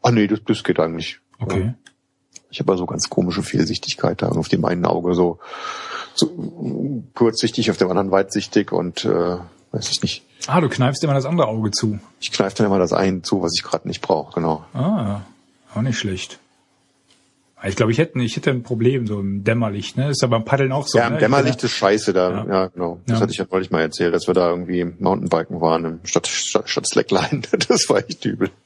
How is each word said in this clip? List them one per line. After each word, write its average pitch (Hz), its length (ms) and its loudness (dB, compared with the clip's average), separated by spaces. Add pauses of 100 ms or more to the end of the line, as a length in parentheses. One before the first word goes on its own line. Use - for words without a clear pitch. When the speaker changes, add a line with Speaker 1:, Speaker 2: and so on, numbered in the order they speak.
Speaker 1:
Ah, 120 80 4
nee, 107 160 4
das, 104 180 0
das - 200 -2
geht - 140 0
eigentlich. 82 420 -2 (180)
Speaker 2:
Okay. 98 220 -2
Speaker 1:
Ja. 117 140 -2 (760)
Ich - 100 -12
hab - 80 0
ja 98 80 4
so 90 80 -2
ganz - 240 -4
komische 90 340 0
Fehlsichtigkeit - 800 -2
da 92 80 0
auf 80 200 -2
dem 90 180 0
einen 87 180 0
Auge 85 300 2
so, 87 240 2 (760)
so 147 880 -4 (120)
kurzsichtig, 113 560 2
auf 90 80 0
dem 92 100 4
anderen 98 220 0
weitsichtig 98 640 2
und, 87 320 -2
äh, - 40 2 (600)
weiß - 200 -4
ich - 120 -2
nicht. - 200 -4 (260)
Speaker 2:
Ah, 180 120 4
du 151 80 2
kneifst 131 360 0
immer 143 100 2
das 135 100 0
andere 156 240 2
Auge 107 220 0
zu. 107 280 -2 (220)
Speaker 1:
Ich - 120 -8
kneif 98 220 0
dann 107 120 2
immer 98 120 4
das 87 140 2
eine 95 300 2
zu, 98 200 0
was 85 140 0
ich - 60 -4
grad - 240 -4
nicht - 160 -8
brauch, 78 320 0
genau. 80 300 -2 (100)
Speaker 2:
Ah, 127 460 -2 (540)
auch 110 80 -2
nicht 123 160 0
schlecht. - 400 -6 (1300)
Ich 95 120 -4
glaub, 110 140 4
ich 117 80 2
hätte, 165 200 0
ich 117 180 -2
hätte - 140 0
ein 123 140 -2
Problem, 120 420 2
so 104 140 -4
im 98 240 -4
Dämmerlicht, 110 520 0
ne? 139 140 0
Ist 135 100 0
ja 135 60 2
beim 113 180 2
Paddeln 135 280 2
auch 139 160 -2
so, - 100 4
Speaker 1:
Ja, 117 80 6
im 117 60 0
Speaker 2:
ne? - 60 -2
Ich - 20 2
Speaker 1:
Dämmerlicht 127 380 4
Speaker 2:
bin - 40 -6
ja 120 40 -2
Speaker 1:
ist 110 100 0
scheiße 104 360 4
da. 92 180 4
Speaker 2:
Ja. 95 180 -4
Speaker 1:
Ja, 95 180 2
genau. 87 400 -6
Das 113 120 0
Speaker 2:
Ja. 110 40 4
Speaker 1:
hatte - 100 0
ich - 60 -8
ja 92 100 -2
neulich 92 220 0
mal 85 120 2
erzählt, 85 300 0
dass 85 140 0
wir 90 80 2
da 87 160 4
irgendwie 87 340 -2 (140)
Mountainbiken 90 640 0
waren 82 240 2
im 82 180 -6
Stadt, 85 240 0
Stadt, - 420 -4
Stadt - 200 -4
Slackline. 110 540 0 (120)
<laughs> - 140 -2
Das - 200 -2
war 104 100 4
echt - 260 -6
übel. - 260 -2 (160)